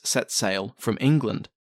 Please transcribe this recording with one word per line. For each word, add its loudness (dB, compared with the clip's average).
set -2
sail -2
from -2
England. 2